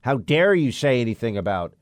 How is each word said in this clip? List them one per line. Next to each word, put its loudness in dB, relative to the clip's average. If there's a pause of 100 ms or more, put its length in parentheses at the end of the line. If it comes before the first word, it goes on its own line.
How 0
dare 2
you 2
say 0
anything -4
about -4